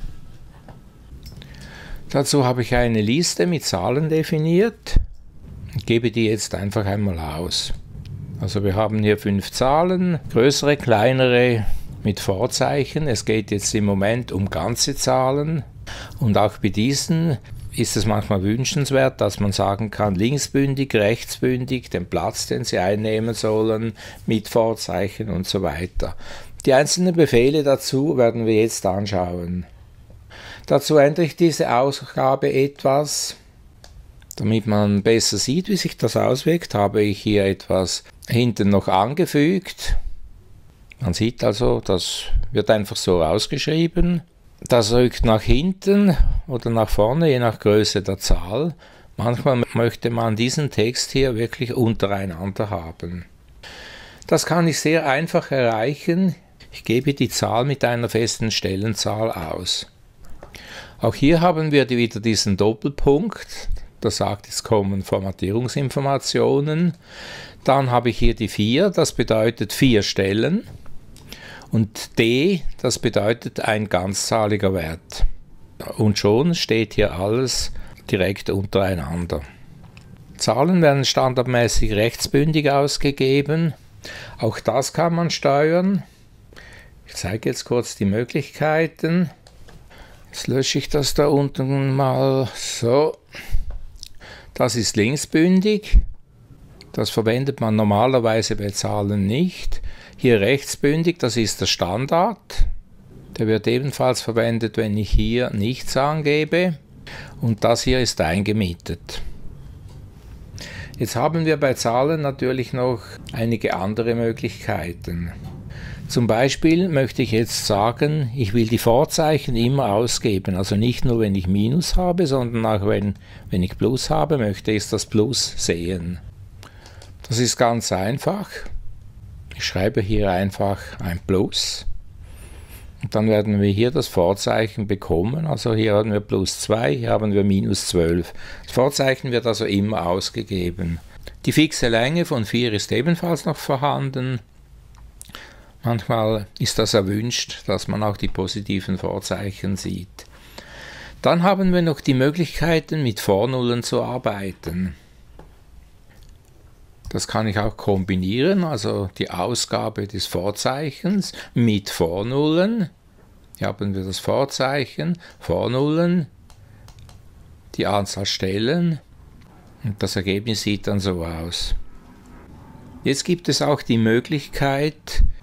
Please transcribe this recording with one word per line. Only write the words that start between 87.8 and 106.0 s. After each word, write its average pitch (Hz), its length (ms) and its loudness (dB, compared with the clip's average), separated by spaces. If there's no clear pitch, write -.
die - 80 -2
Möglichkeiten. 156 1300 0
Jetzt - 180 -10
lösche 131 300 0
ich 135 120 -2
das 143 240 0
da 147 140 4
unten 139 680 0
mal 131 580 2
so. 139 640 0
Das 123 220 0
ist 113 200 -2
linksbündig. 180 1040 4
Das 110 180 -2
verwendet 120 500 0
man 110 160 2
normalerweise 110 800 2
bei 101 140 -4
Zahlen 104 560 -2
nicht. 143 560 0
Hier 117 260 4
rechtsbündig, 143 760 0
das 120 200 -2
ist 107 220 -2
der 95 60 -2
Standard. 139 1000 0
Der 113 80 0
wird 110 200 2
ebenfalls 127 540 0
verwendet, 113 560 0
wenn 107 180 0
ich 107 140 -2
hier 113 400 2
nichts 113 480 -2
angebe. 151 800 0